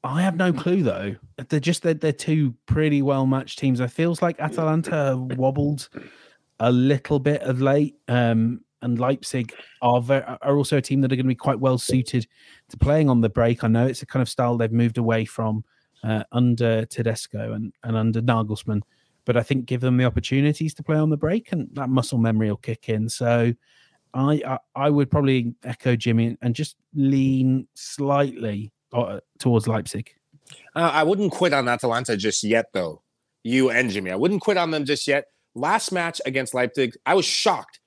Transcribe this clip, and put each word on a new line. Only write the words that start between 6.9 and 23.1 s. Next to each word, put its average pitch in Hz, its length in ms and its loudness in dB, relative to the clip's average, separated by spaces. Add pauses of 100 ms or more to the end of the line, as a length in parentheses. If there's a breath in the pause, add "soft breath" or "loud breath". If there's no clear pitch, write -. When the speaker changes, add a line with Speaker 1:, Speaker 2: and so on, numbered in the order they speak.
Speaker 1:
bit 147 220 0
of 131 200 -2
late, 139 340 2 (120)
um, 117 540 2 (200)
and 123 180 -2
Leipzig 127 540 -2 (280 loud breath)
are 123 200 4
ver-, 127 400 -2
are 143 160 2
also 143 200 0
a 131 40 2
team 139 200 -2
that 127 100 2
are 135 60 2
gonna 127 100 0
be 127 80 2
quite 131 240 -2
well 131 180 2
suited 123 500 -2 (420 soft breath)
to - 80 -20
playing 147 320 4
on 123 120 4
the 113 80 2
break. 120 340 2
I 117 40 0
know 113 180 4
it's 131 160 -4
a - 40 -14
kind 131 160 -2
of 120 80 -2
style 120 280 0
they've 113 140 0
moved 117 260 2
away 113 280 0
from, 110 380 -4 (400)
uh, 110 200 -2 (100)
under 117 520 2
Tedesco 110 680 -6
and, 107 200 -8 (100)
and 113 140 -4
under 113 240 0
Nagelsmann, 110 600 -2 (440)
but 120 120 0
I 120 60 2
think 131 240 -2
give 127 140 -4
them 127 160 2
the 127 80 4
opportunities 143 680 0
to - 80 -16
play 156 140 0
on 156 120 2
the 151 80 0
break, 170 340 -2
and 170 220 -4
that 135 160 -6
muscle 131 280 0
memory 110 320 2
will 101 80 -2
kick - 320 -10
in. 110 200 -2
So 117 440 2 (600 soft breath)